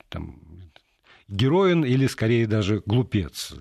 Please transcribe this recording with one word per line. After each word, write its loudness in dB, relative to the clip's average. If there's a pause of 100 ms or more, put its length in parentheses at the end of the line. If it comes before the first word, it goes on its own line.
там, -12 (880)
герой 2
он 2
или, 2
скорее, 0
даже 0
глупец, -2